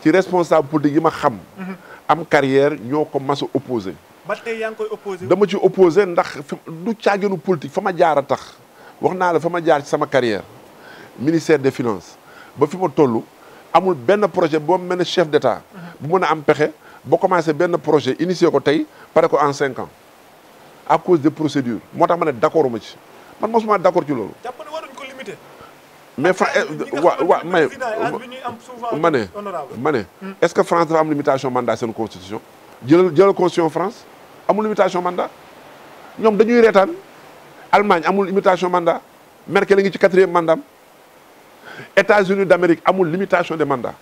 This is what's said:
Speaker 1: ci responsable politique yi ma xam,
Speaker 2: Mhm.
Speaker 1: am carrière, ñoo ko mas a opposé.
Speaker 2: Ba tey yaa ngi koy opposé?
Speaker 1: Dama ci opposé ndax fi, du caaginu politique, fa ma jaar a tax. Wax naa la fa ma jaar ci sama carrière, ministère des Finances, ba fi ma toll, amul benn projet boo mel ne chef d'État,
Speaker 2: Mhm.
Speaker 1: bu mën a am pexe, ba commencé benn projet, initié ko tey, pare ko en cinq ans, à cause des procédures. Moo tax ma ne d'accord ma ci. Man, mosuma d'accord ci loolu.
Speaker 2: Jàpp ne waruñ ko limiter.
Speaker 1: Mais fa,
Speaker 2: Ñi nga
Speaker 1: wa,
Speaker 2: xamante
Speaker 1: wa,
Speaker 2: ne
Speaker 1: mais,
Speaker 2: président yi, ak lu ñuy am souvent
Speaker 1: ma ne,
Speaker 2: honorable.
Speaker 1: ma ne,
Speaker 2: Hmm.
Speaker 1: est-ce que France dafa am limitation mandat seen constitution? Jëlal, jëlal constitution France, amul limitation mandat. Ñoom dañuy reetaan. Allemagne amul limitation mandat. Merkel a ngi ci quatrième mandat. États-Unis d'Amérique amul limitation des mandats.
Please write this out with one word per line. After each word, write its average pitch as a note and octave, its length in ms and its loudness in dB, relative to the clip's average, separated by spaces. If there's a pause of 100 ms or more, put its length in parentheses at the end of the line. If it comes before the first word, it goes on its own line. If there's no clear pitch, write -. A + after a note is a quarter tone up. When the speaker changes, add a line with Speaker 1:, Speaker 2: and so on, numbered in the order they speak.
Speaker 1:
ci D#3 100 2
responsable F3 560 2
politique D3 280 0
yi D#3 60 4
ma D#3+ 100 2
xam, B2+ 260 -2 (200)
Speaker 2:
Mhm. F#3+ 180 -12 (340)
Speaker 1:
am D#3 160 0
carrière, C#3 540 4
ñoo C3+ 260 -4
ko D3 140 -4
mas C#3 220 -4
a - 120 -6
opposé. A2+ 400 -4 (340)
Speaker 2:
Ba G3+ 80 -6
tey A3+ 220 -10
yaa A3 140 -6
ngi A3 60 -14
koy G#3+ 120 -8
opposé? G3 380 -10
Speaker 1:
Dama G3 200 4
ci F3 80 -4
opposé F#3 480 4
ndax F3 440 -4
fi, - 80 -8 (120)
du E3+ 280 -8
caaginu G3 420 -2
politique, D3+ 340 -4
fa - 100 -6
ma G3 140 -4
jaar D#3+ 220 2
a C#3 60 0
tax. - 320 -6 (440)
Wax D#3+ 160 -2
naa F3+ 180 0
la D#3 60 2
fa E3 100 -4
ma F3 140 -4
jaar D3+ 200 2
ci - 40 -14
sama D3 200 -2
carrière, A#2+ 340 0 (760)
ministère D3+ 400 2
des C3+ 100 2
Finances, A#2 480 -6 (400)
ba C#3+ 80 2
fi D#3 100 -8
ma F3+ 140 -2
toll, B2+ 320 2 (500)
amul F#3 220 2
benn F#3 340 0
projet D#3+ 300 0
boo D#3 220 0
mel F3+ 180 -4
ne F3+ 60 -2
chef E3+ 260 0
d'État, B2 320 0 (100)
Speaker 2:
Mhm. F#3+ 100 -20 (260)
Speaker 1:
bu D#3+ 100 -2
mën F3+ 60 2
a D3+ 80 0
am D#3 100 -2
pexe, D3 300 2 (320)
ba D3 140 0
commencé E3+ 360 2
benn E3+ 240 0
projet, D3+ 420 0
initié E3+ 300 2
ko C#3+ 100 2
tey, D3 240 0 (300)
pare D#3+ 160 4
ko D#3 100 0
en C#3+ 140 2
cinq C3+ 240 -4
ans, G#2+ 120 -10 (1000)
à D#3 80 4
cause E3+ 240 2
des D3 100 2
procédures. C3+ 480 -4 (140)
Moo D#3 140 0
tax E3+ 120 0
ma F3 60 0
ne D#3 60 -2
d'accord D3+ 380 0
ma A2+ 100 -6
ci. - 160 -20 (440)
Man, G#3+ 120 -4
mosuma G#3+ 260 2
d'accord F3 280 2
ci C#3+ 60 -6
loolu. A2 200 -6 (120)
Speaker 2:
Jàpp - 220 -14
ne D4 60 -16
waruñ - 240 -12
ko C#4 80 -18
limiter. C4 340 -16 (800)
Speaker 1:
Mais E3+ 160 2
fa, F3+ 120 0 (220)
Speaker 2:
Ñi D3+ 100 -10 (140)
nga C#3+ 100 -4
Speaker 1:
wa, E3 140 4
Speaker 2:
xamante - 140 -2
Speaker 1:
wa, F3 140 -4
Speaker 2:
ne E3+ 80 -8
Speaker 1:
mais, E3+ 160 2
Speaker 2:
président - 220 -8
yi, - 160 -6
ak A#3+ 60 -4 (100)
lu B3 60 -18
ñuy B3 160 -18
am - 160 -10
souvent A#3+ 380 -8
Speaker 1:
ma E3 140 2
ne, A#2+ 140 0 (100)
Speaker 2:
honorable. F3+ 420 -10
Speaker 1:
ma C3 140 -2
ne, A#2+ 120 -2 (180)
Speaker 2:
Hmm. F#3+ 100 -14 (100)
Speaker 1:
est-ce E3+ 140 0
que F#3+ 80 2
France E3+ 240 0
dafa D#3+ 140 2
am D#3 80 0
limitation C#3+ 420 -2
mandat A#2+ 240 -2
seen A2+ 180 -6
constitution? G2+ 480 -8 (460)
Jëlal, E3+ 280 4
jëlal G3 180 6
constitution E3+ 360 0
France, F3 360 -6 (420)
amul G3+ 160 0
limitation F#3 380 0
mandat. F3+ 280 -4 (880)
Ñoom G#3+ 180 2
dañuy A3+ 240 4
reetaan. A3+ 300 6 (800)
Allemagne F#3+ 340 4
amul F#3+ 220 0
limitation F#3 420 2
mandat. E3+ 320 0 (460)
Merkel G3 320 2
a - 20 2
ngi G3 100 2
ci - 60 -10
quatrième F#3 340 4
mandat. E3 260 2 (1400)
États-Unis G3 500 2
d'Amérique F3 400 2
amul F#3 260 2
limitation F3+ 440 -2
des D3+ 100 0
mandats. C3+ 360 -4